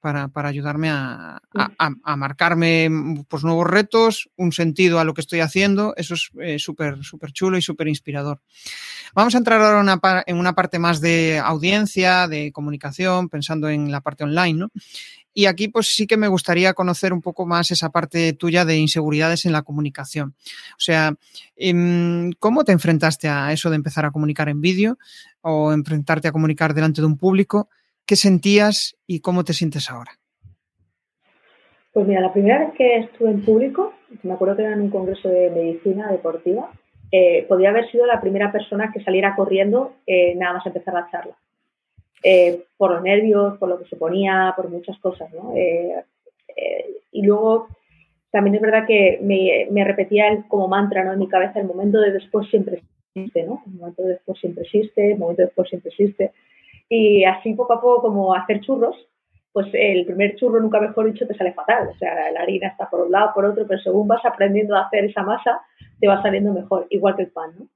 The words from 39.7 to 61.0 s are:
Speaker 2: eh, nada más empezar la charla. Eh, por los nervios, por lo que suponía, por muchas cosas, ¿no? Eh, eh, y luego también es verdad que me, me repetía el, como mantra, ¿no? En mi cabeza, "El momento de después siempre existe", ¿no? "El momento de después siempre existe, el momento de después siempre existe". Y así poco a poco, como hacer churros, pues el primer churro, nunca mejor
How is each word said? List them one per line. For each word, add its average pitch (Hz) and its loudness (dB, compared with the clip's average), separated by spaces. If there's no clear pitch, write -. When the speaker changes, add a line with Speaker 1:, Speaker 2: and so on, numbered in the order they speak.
Speaker 2:
eh, 180 4
nada 180 -4
más 180 -8
empezar 175 -8
la 175 -4
charla. 175 -12
Eh, 175 4
por 190 2
los 170 -2
nervios, 202 2
por 185 -4
lo 180 -2
que 180 -16
suponía, 190 -2
por 180 -6
muchas 175 -12
cosas, 170 -8
¿no? 175 -12
Eh, 175 -2
eh, - -6
y 208 -4
luego 220 2
también 202 2
es 214 0
verdad 220 2
que 202 4
me, 190 2
me 202 2
repetía 202 2
el, 208 -2
como 196 -2
mantra, 196 0
¿no? 190 -4
En 196 -4
mi 190 -2
cabeza, 190 0
"El 196 -4
momento 202 0
de 208 4
después 202 -4
siempre 190 0
existe", 190 -6
¿no? 226 -10
"El 190 -20
momento 175 -14
de 185 -2
después 185 -8
siempre 175 -8
existe, 208 0
el 202 -2
momento 175 -2
de - 4
después 180 -4
siempre 180 -10
existe". 202 0
Y 214 6
así 185 2
poco 240 0
a 226 0
poco, 247 4
como 202 2
hacer 196 -2
churros, 240 -2
pues 202 -2
el 190 2
primer 196 -2
churro, 226 2
nunca 220 2
mejor 220 0